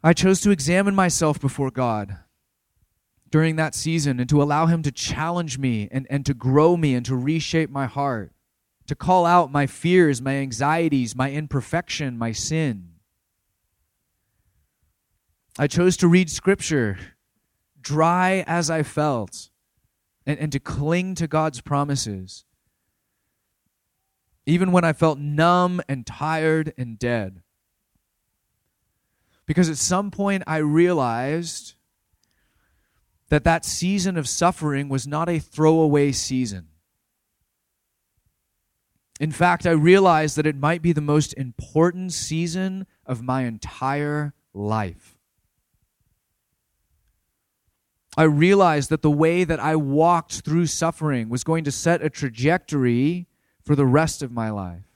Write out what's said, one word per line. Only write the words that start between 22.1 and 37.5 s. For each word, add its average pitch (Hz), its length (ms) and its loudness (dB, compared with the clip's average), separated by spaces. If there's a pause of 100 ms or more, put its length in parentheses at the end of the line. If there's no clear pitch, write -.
even 175 260 2
when 180 140 4
I 160 80 2
felt 151 260 0
numb 175 720 0
and 135 160 -6
tired 156 720 -2
and 117 220 -10
dead. 104 420 -4 (2000)
Because 160 220 2
at 151 80 -4
some 196 340 -2
point 196 360 -2
I 156 100 -2
realized 151 1160 0 (1500)
that 147 160 0
that 165 220 0
season 185 500 -2
of 143 100 -4
suffering 147 600 -2
was 135 180 -4
not 151 220 -4
a 170 100 -2
throwaway 151 760 4
season. 107 560 -4 (2500)